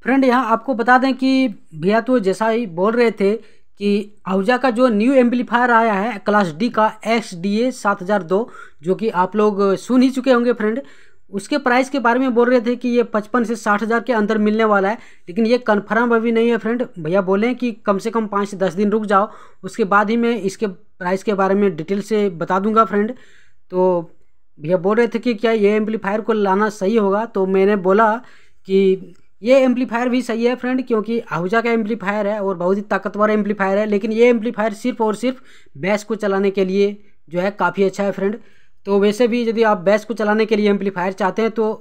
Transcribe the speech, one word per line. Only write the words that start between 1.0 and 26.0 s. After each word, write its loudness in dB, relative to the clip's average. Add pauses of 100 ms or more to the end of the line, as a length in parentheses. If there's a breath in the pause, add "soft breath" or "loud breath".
कि 2 (280)
भैया 2
तो 2
जैसा 0
ही -2 (100)
बोल 0
रहे 2
थे 0
कि -4 (140)
आहूजा 0
का 0
जो 2
न्यू 2
एम्पलीफायर 2
आया 4
है -4
क्लास 0
डी -2
का 0 (160)
एक्स -2
डी -2
ए 0
सात -4
हज़ार 0
दो, -2 (320 loud breath)
जो 0
कि -2
आप 0
लोग 2
सुन 2
ही 4
चुके 0
होंगे 2
फ्रेंड, -2 (500 soft breath)
उसके -4
प्राइस 0
के -2
बारे 2
में 0
बोल 2
रहे 4
थे -2
कि -6
ये 2
पचपन -2
से -4
साठ 0
हज़ार 0
के -4
अंदर 0
मिलने 2
वाला 4
है, -4 (300 loud breath)
लेकिन -2
ये 2
कन्फर्म 2
अभी 0
नहीं 2
है 2
फ्रेंड। -4 (120)
भैया 0
बोले 0
कि -4 (140)
कम 2
से -6
कम -2
पाँच -2
से -12
दस -2
दिन 0
रुक -2
जाओ, 2 (340 loud breath)
उसके -4
बाद 2
ही 0
मैं 0
इसके -4
प्राइस -6
के -2
बारे 2
में 0
डिटेल -6
से 0
बता -2
दूंगा 2
फ्रेंड। -2 (580 soft breath)
तो 0 (500)
भैया 0
बोल 0
रहे 2
थे -4
कि -2
क्या 0
ये 2
एम्पलीफायर -2